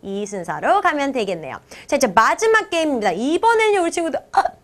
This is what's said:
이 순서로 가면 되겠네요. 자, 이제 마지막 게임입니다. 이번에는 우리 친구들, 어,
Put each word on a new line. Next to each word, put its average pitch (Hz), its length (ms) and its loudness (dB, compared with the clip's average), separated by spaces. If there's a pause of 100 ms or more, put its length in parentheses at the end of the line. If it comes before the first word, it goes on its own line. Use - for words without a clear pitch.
이 196 240 -6
순서로 196 560 -2
가면 294 300 0
되겠네요. 175 480 -6 (280)
자, - 80 0
이제 269 120 2
마지막 339 640 2
게임입니다. 285 420 0
이번에는 403 720 2
우리 339 100 0
친구들, 330 280 -4
어, - 240 0 (200)